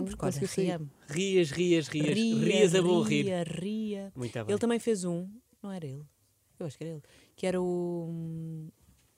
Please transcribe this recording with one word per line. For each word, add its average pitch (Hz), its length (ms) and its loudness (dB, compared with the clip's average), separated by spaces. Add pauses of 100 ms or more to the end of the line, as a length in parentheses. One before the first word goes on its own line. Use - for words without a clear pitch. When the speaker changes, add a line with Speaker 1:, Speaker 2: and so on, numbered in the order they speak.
Speaker 1:
porque, 190 120 -4
olha, - 40 -12
Speaker 2:
conseguiu 139 320 -2
sair. - 160 0
Speaker 1:
ria-me. 165 240 -4 (180)
Speaker 3:
Rias, 175 440 2
rias, 165 360 4
rias. 151 200 0 (100)
Speaker 1:
Ria, 226 180 2 (100)
Speaker 3:
Rias 208 300 6
a 190 60 6
bom 175 200 6
rir. - 220 2
Speaker 1:
ria, 185 200 0
ria. 196 720 -6
Speaker 3:
Muito 120 200 -8
bem. 113 160 -6
Speaker 1:
Ele 208 100 2
também 233 200 2
fez 214 260 0
um, 175 200 -2 (380)
não 202 80 -8
era 180 140 -10
ele? 139 180 -12 (540)
Eu 180 100 -8
acho 139 100 -10
que 151 80 -10
era 165 80 -8
ele. 151 80 -12 (340)
Que - 100 -6
era 185 160 0
o, 175 480 -2
hum, 165 600 -8 (480)